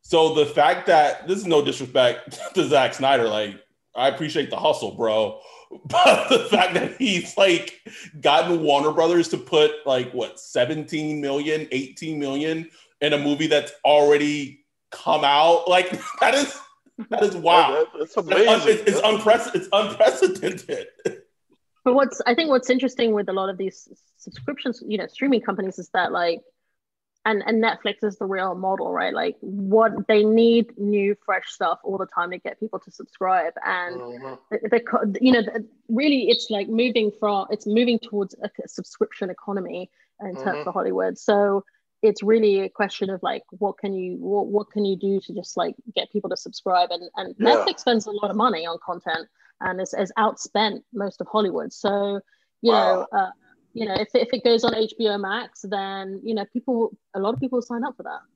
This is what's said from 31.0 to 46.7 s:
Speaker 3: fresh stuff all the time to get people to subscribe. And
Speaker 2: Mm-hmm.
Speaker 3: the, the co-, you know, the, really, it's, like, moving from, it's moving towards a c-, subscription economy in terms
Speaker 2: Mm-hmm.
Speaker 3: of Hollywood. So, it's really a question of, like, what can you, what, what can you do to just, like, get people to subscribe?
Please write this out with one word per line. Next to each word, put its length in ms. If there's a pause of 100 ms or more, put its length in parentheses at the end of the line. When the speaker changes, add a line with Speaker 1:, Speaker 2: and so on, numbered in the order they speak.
Speaker 3:
fresh 240
stuff 340
all 140
the 100
time 260
to 60
get 220
people 200
to 100
subscribe. 640 (100)
And 340
Speaker 2:
Mm-hmm. 360 (160)
Speaker 3:
the, 180
the 120
co-, 320 (100)
you 100
know, 80
the, 260 (220)
really, 400
it's, 220
like, 180
moving 500
from, 300
it's 180
moving 320
towards 440
a 120
c-, 120
subscription 640
economy 600 (300)
in 140
terms 120 (120)
Speaker 2:
Mm-hmm. 100
Speaker 3:
of 60
Hollywood. 440
So, 460 (380)
it's 200
really 380
a 80
question 420
of, 120
like, 280
what 280
can 160
you, 240
what, 280
what 240
can 140
you 120
do 240
to 140
just, 220
like, 180 (200)
get 180
people 180
to 60
subscribe? 540